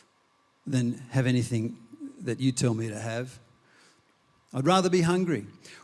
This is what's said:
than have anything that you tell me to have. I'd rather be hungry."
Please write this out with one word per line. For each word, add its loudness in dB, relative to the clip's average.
than 0
have 2
anything 0
that -6
you 2
tell 0
me -4
to -8
have. -8
I'd -2
rather 6
be 4
hungry." 2